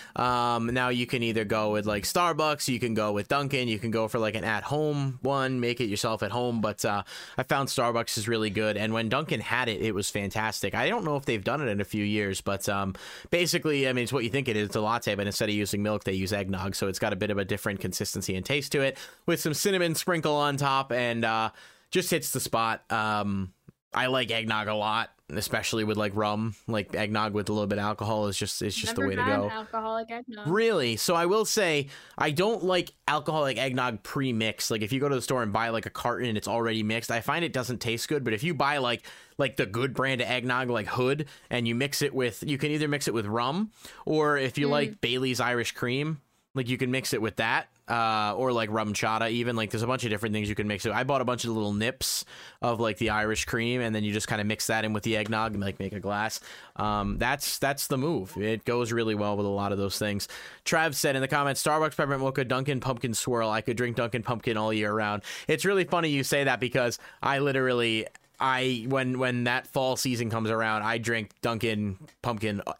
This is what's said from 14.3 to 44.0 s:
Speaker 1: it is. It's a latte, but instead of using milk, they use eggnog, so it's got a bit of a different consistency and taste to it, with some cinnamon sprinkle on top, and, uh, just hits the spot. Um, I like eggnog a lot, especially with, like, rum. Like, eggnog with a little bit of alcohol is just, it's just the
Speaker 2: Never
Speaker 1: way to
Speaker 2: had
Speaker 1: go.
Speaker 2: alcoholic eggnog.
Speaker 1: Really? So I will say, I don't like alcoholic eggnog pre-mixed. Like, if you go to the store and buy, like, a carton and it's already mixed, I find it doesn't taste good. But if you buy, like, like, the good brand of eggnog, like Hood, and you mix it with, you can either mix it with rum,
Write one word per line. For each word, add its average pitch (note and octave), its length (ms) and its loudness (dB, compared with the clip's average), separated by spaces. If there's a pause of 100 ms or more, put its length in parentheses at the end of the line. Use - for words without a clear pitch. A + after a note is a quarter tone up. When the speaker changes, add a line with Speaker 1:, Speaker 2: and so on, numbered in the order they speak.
Speaker 1:
it A2 80 2
is. G#2 120 2
It's G2+ 80 -4
a A2 60 0
latte, A2 340 0
but G2 100 0
instead G#2+ 240 0
of G#2 60 0
using G2+ 260 0
milk, G#2 220 0
they G2 100 0
use F#2+ 180 0
eggnog, F#2+ 440 -2
so G2+ 120 0
it's F#2+ 120 -2
got G#2+ 140 0
a - 20 -2
bit G2+ 160 0
of G2+ 80 0
a G2 60 0
different G2+ 340 -2
consistency F#2+ 560 -4
and F#2 100 -4
taste C#3 280 -2
to D3 80 2
it, C3+ 140 0 (300)
with E3 160 2
some D#3 140 0
cinnamon F3+ 400 2
sprinkle D#3+ 400 0
on D3 200 2
top, C3+ 360 2
and, A#2 340 0
uh, A2 240 0 (400)
just - 220 0
hits D3+ 180 0
the C3 100 -2
spot. A2+ 520 0
Um, G#2 640 0 (420)
I B2 120 2
like B2+ 240 0
eggnog A2 360 0
a G#2+ 80 0
lot, G#2+ 340 0 (200)
especially G#2+ 540 -2
with, G#2+ 140 0
like, G#2 180 0
rum. G#2+ 400 0 (120)
Like, G#2+ 280 -2
eggnog G#2+ 380 0
with G#2 160 0
a G#2 40 0
little G#2 140 2
bit G2+ 120 0
of G2+ 60 0
alcohol G#2+ 420 0
is G2 100 -2
just, - 240 -4
it's G2+ 140 -2
just - 200 -2
the B3 60 -2
Speaker 2:
Never - 80 0
Speaker 1:
way - 60 -2
to A#3+ 80 0
Speaker 2:
had C4 140 2
Speaker 1:
go. G3+ 120 0
Speaker 2:
alcoholic A3 640 -6
eggnog. A#3 360 -10
Speaker 1:
Really? F3 500 4
So F3 180 2
I E3+ 100 4
will G#3 200 4
say, D#3 420 2 (300)
I D3+ 140 2
don't F#3 320 2
like F3+ 280 2 (160)
alcoholic C#3+ 500 2
eggnog B2+ 460 0
pre-mixed. A2+ 680 0
Like, A2 100 0
if G#2+ 100 -2
you C3+ 80 2
go C#3+ 100 2
to C#3 60 2
the A#2+ 60 0
store B2+ 220 0
and G#2 100 0
buy, A2+ 160 0
like, A2+ 160 -2
a - 40 -10
carton A#2+ 380 0
and G#2+ 100 0
it's - 100 -4
already A2+ 360 2
mixed, A2 280 -2
I A#2 100 0
find D#3 240 0
it B2 80 -4
doesn't A#2+ 260 -4
taste A#2 300 -2
good. C#3+ 140 0
But A2+ 100 0
if G#2+ 100 -2
you E3+ 100 0
buy, C#3+ 260 2
like, A#2+ 240 0 (340)
like, C3+ 200 0
the C#3 80 2
good A#2 280 0
brand C3 280 2
of A2 60 -2
eggnog, B2 420 0
like G#2+ 180 -2
Hood, C3+ 380 0 (240)
and A#2+ 180 0
you A#2 80 0
mix C#3 260 -2
it C#3+ 120 0
with, B2 320 -2
you C#3+ 120 0
can D3 140 -2
either D3+ 160 0
mix C#3+ 200 -2
it A#2 60 0
with A2 120 0
rum, C3 460 0 (340)